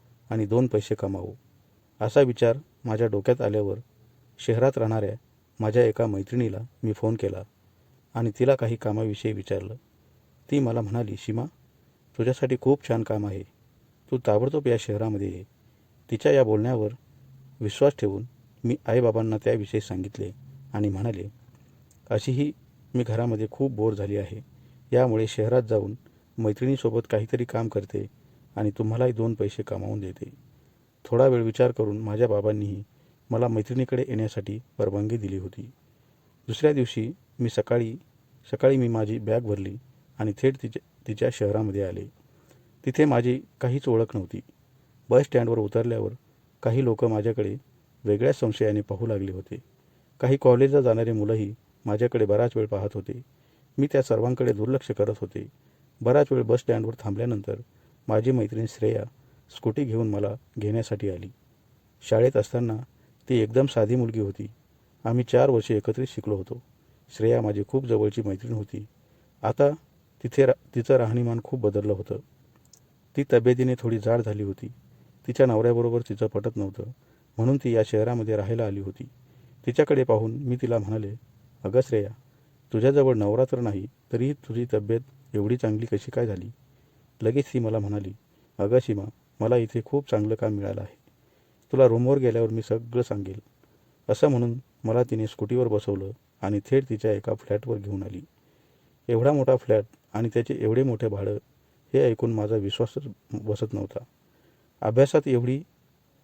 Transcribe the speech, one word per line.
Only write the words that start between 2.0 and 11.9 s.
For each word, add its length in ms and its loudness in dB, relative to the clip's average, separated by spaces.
असा 200 4
विचार 360 2
माझ्या 220 0
डोक्यात 340 0
आल्यावर 380 -2
शहरात 380 0
राहणाऱ्या 380 -2
माझ्या 260 4
एका 200 2
मैत्रिणीला 540 -4
मी 100 0
फोन 220 -2
केला 280 -4
आणि 260 -2
तिला 160 4
काही 200 -2
कामाविषयी 580 -4
विचारलं. 420 -8
ती 80 2
मला 220 0
म्हणाली, 340 -4
"सीमा, 300 -6